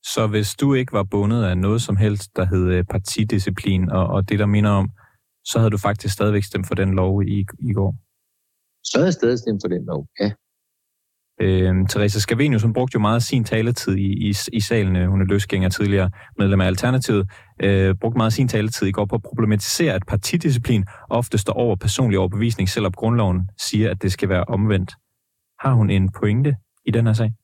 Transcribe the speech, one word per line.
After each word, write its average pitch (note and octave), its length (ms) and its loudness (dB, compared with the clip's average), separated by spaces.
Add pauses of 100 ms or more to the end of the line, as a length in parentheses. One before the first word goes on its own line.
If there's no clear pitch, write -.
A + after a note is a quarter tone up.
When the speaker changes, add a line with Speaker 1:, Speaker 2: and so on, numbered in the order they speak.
(140)
Speaker 1:
Så A2+ 80 0 (100)
hvis G#2+ 180 0 (100)
du C#3 140 2
ikke B2 180 -2
var G2+ 220 0
bundet G#2+ 360 0
af F2+ 60 0 (100)
noget A2 160 2
som G#2 140 -2
helst, G#2 400 0
der F#2 160 0
hed, F#2 120 2 (100)
øh, F2+ 100 0 (100)
partidisciplin F#2+ 880 -2 (160)
og, F#2 160 2
og G2 140 0
det, G#2 100 0
der G#2 80 2
minder G#2 240 4
om, G2 160 2 (640)
så - 80 0
havde A2+ 180 4
du - 20 -2 (100)
faktisk G2+ 260 -2
stadigvæk G2+ 300 0
stemt F#2+ 220 -4
for - 80 -4
den F#2+ 160 0 (100)
lov G2 220 2
i, G2+ 160 0 (320)
i - 20 0
går? G2+ 200 0 (920)
Speaker 2:
Så - 140 -2
havde D#3+ 80 4
jeg F3+ 140 0
stadig B2 180 2
stemt A2 260 -4
for F2 40 -4
den F2 180 -4
lov, D2 200 -6 (140)
ja. G#2 100 0 (1120)
Speaker 1:
Øhm, F#2 440 2
Theresa G#2 320 0
Scavenius, A#2 440 2
hun A2+ 100 2
brugte B2+ 220 -2
jo A#2 60 0
meget G#2 160 2
af A#2+ 60 0
sin A#2+ 220 0
taletid A2+ 520 0
i, G2 320 0
i, G#2 60 0 (180)
i A2 80 0
salen. G2 460 2
Hun F#2+ 140 2
er F#2+ 40 2
løsgænger, F#2+ 440 0
tidligere G2 420 0 (280)
medlem G2 220 2
af F#2 60 2
Alternativet. G#2 640 0 (320)
Øh, F#2+ 380 4
brugte A#2 160 -2
meget A2+ 100 2
af A2 60 2
sin C3 160 0
taletid A2 380 -2
i G2 60 0
går G#2 120 -2
på G2+ 100 -4
at A2 80 -4
problematisere, G#2+ 720 0
at F#2+ 140 -2
partidisciplin A#2 760 0 (260)
ofte A#2 280 -2
står G#2 140 -2
over A2+ 240 0
personlig G#2 420 0
overbevisning, G2+ 500 0
selvom G2 240 -2
grundloven G#2+ 480 0 (200)
siger, G#2+ 300 0
at G2 120 -6
det F#2+ 100 0
skal - 160 -2
være G#2 160 0
omvendt. G2+ 460 0 (720)
Har C3+ 140 2
hun G#2+ 160 4
en F#2+ 300 2
pointe B2+ 360 2 (300)
i - 40 -2
den A#2 160 2
her A2 60 2
sag? A2 200 0 (120)